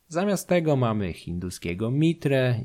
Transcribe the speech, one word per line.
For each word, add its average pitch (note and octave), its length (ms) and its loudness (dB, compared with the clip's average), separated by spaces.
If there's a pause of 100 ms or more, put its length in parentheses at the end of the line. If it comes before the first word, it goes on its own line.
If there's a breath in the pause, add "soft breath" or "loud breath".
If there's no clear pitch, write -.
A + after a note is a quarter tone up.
Zamiast F#3 420 -2
tego D#3+ 260 4
mamy G#2+ 380 0
hinduskiego F2+ 800 -4
Mitrę C#3 720 2